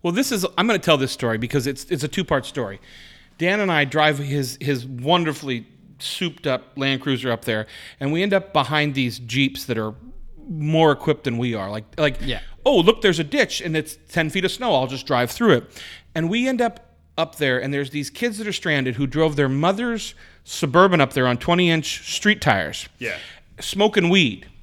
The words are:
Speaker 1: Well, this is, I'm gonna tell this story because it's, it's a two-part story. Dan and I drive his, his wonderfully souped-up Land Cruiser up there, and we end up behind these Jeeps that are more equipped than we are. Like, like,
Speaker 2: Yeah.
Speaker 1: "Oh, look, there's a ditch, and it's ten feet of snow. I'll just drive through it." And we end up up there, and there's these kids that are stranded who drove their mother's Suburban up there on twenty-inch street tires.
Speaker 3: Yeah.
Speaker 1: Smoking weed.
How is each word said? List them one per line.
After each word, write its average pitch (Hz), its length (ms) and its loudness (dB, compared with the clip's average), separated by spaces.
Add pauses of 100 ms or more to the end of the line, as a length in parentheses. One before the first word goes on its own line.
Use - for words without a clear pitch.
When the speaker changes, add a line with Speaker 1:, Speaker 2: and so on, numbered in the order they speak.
Speaker 1:
Well, 175 120 -2
this 262 180 0
is, 196 160 -2 (100)
I'm 190 120 2
gonna 208 100 2
tell 160 180 4
this 131 140 0
story 113 280 -2
because 123 280 -2
it's, 139 200 -8
it's 151 180 -4
a 147 40 -4
two-part 147 380 -2
story. 98 340 -8 (560)
Dan 185 220 0
and 196 120 0
I 151 140 4
drive 151 340 2
his, 139 420 -4
his 131 260 -2
wonderfully 135 800 -2 (320)
souped-up 143 640 -4 (140)
Land 135 260 0
Cruiser 127 300 0
up 113 120 -6
there, 110 220 -2 (320)
and 139 140 -2
we 170 100 0
end 202 100 0
up - 200 0
behind 147 420 0
these 120 240 -2
Jeeps 131 460 -2
that 117 120 -2
are 107 180 -4 (540)
more 160 440 4
equipped 143 320 0
than 120 120 -2
we 120 180 -2
are. 98 140 -6
Like, 107 160 -8 (140)
like, 147 260 0
Speaker 2:
Yeah. 123 160 -4 (240)
Speaker 1:
"Oh, 269 140 4
look, 196 240 4
there's 180 160 4
a 165 60 0
ditch, 233 360 -2
and 160 160 -4
it's 151 220 -6 (100)
ten 156 220 -2
feet 185 140 -2
of 185 80 0
snow. 240 200 -2
I'll 131 140 2
just 127 200 -8
drive 123 260 0
through 220 220 4
it." - 280 -4 (320)
And 165 160 -2
we 240 160 0
end 262 160 0
up - 320 -4 (220)
up 160 220 -2
there, 131 220 2
and 139 140 -4
there's 139 160 -4
these 143 180 -6
kids 233 300 -4
that 214 80 -8
are 202 60 -6
stranded 135 420 -2
who 139 140 -2
drove 156 260 2
their 139 140 2
mother's 196 680 -2 (300)
Suburban 175 560 4
up 131 120 2
there 127 140 2
on 123 120 2
twenty-inch 170 760 0
street 208 260 0
tires. 98 480 0 (120)
Speaker 3:
Yeah. 104 160 -6 (420)
Speaker 1:
Smoking 202 520 2
weed. 147 360 2 (160)